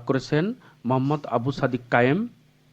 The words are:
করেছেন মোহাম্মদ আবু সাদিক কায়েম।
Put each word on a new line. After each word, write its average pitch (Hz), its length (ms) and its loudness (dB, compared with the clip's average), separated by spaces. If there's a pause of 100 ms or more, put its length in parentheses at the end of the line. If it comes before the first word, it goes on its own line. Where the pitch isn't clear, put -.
করেছেন 139 360 0 (440)
মোহাম্মদ 135 340 0 (140)
আবু 120 160 -2
সাদিক 127 320 -2 (100)
কায়েম। 131 260 4 (540)